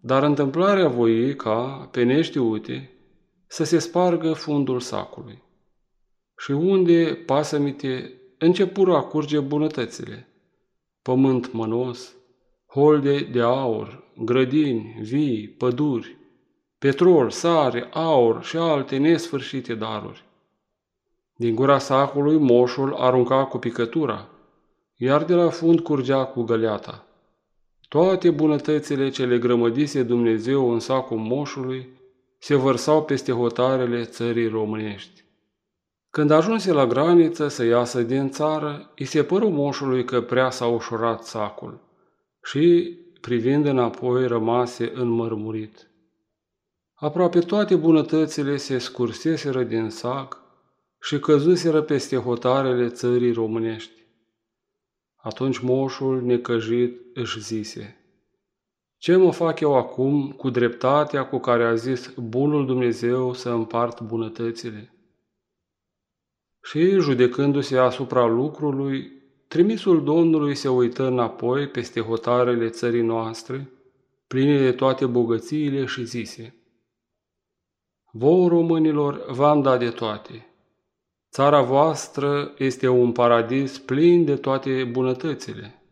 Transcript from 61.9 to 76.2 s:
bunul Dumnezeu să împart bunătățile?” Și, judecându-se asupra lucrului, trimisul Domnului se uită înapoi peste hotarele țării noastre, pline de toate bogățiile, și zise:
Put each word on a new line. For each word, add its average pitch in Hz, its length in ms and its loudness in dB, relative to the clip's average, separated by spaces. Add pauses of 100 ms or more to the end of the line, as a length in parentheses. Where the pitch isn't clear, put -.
bunul 135 500 -2
Dumnezeu 123 640 -2
să 123 180 -8
împart 117 500 -2
bunătățile?” 113 880 -8 (1800)
Și, 170 240 2
judecându-se 139 880 2
asupra 127 480 2
lucrului, 139 840 -4 (360)
trimisul 180 560 2
Domnului 156 500 2
se 139 140 -6
uită 127 380 0
înapoi 127 640 -2
peste 120 320 -6
hotarele 117 680 0
țării 120 340 -2
noastre, 113 680 -6 (560)
pline 139 320 2
de 135 140 4
toate 131 340 0
bogățiile, 123 800 -2
și 123 200 -8
zise: 113 500 -12 (1600)